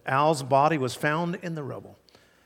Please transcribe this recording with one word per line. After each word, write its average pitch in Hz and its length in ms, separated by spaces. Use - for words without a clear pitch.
Al's 143 380
body 139 340
was 127 180
found 170 420
in 165 180
the 151 80
rubble. 104 340